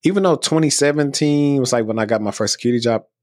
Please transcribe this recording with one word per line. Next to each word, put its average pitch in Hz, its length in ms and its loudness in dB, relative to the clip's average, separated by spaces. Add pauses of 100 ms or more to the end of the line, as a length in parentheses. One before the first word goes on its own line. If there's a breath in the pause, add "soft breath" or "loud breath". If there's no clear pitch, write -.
even 196 200 2
though 175 140 4
twenty 160 340 0
seventeen 147 880 0
was, 123 120 0
like, 120 120 0
when 110 140 -4
I 110 80 0
got 107 160 0
my 104 80 -4
first 104 240 -4
security 120 260 -2
job, 117 240 -2 (180)